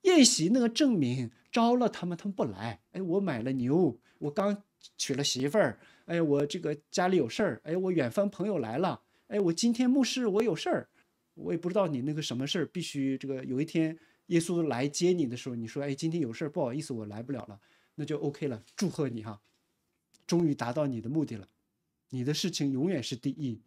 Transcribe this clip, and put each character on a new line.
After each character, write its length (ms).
宴 220
席 240
那 100
个 80
证 260
明 360
招 240
了 120
他 200
们， 100
他 80
们 80
不 120
来。 360
哎， 80
我 180
买 240
了 80
牛， 480
我 140
刚 320
娶 160
了 100
媳 240
妇 120
儿， 200
哎， 140
我 260
这 140
个 160
家 180
里 100
有 120
事 140
儿， 200
哎， 140
我 140
远 180
方 180
朋 200
友 100
来 220
了， 240
哎， 120
我 140
今 180
天 160
牧 160
师 220
我 180
有 120
事 140
儿， 200
我 180
也 60
不 100
知 60
道 140
你 140
那 120
个 80
什 160
么 100
事 120
儿， 80
必 140
须 360
这 100
个 160
有 160
一 60
天 320
耶 120
稣 280
来 200
接 240
你 140
的 100
时 140
候， 60
你 120
说 160
，“哎， 100
今 160
天 120
有 100
事 140
儿， 40
不 120
好 120
意 60
思， 140
我 140
来 140
不 100
了 160
了。” 120
那 100
就 140
OK 280
了， 160
祝 140
贺 200
你 140
哈， 180
终 220
于 80
达 160
到 160
你 140
的 80
目 160
的 100
了。 140
你 140
的 100
事 160
情 220
永 180
远 140
是 120
第 160
一 360